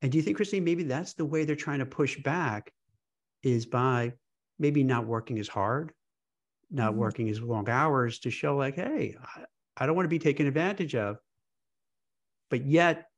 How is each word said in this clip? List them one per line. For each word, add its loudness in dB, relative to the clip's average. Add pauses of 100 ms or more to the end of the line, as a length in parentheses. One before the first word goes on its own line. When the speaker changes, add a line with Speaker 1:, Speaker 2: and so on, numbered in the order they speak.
Speaker 1:
And 0
do 4
you 2
think, 0
Christine, 0
maybe 0
that's -4
the -4
way 0
they're 0
trying -4
to -2
push -2
back, -2 (680)
is 2
by 2 (480)
maybe 4
not 2
working -2
as -4
hard, -2 (800)
not 2
Speaker 2:
Mm-hmm. 0
Speaker 1:
working 0
as -4
long -2
hours 2
to -4
show, -2
like, -2
"Hey, -4 (200)
I, -16 (320)
I -2
don't 2
wanna 2
be 0
taken 2
advantage -2
of," -2 (1300)
but -2
yet 2 (100)